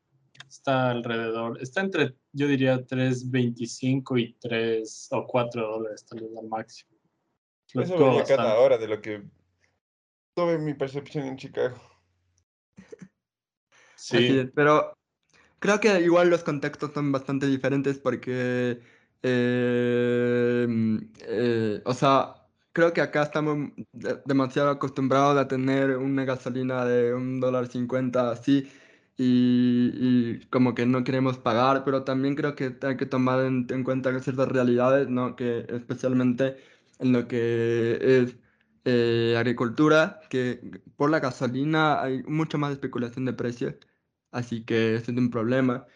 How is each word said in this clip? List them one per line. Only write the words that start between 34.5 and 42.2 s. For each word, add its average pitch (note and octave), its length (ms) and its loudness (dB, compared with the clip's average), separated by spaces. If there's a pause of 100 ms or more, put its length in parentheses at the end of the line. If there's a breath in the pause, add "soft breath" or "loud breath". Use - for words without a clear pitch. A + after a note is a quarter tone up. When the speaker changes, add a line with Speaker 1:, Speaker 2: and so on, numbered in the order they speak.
Speaker 3:
¿no? B2 260 -2
Que A#2+ 320 -4
especialmente B2+ 880 -2 (440 loud breath)
en B2+ 120 2
lo A#2+ 160 2
que A#2 720 0
es, B2+ 360 4 (500)
eh, A#2 520 2
agricultura, C#3+ 800 2 (100)
que B2 500 -6 (160)
por D3 140 2
la D#3+ 100 2
gasolina C#3 840 0
hay C3 200 -4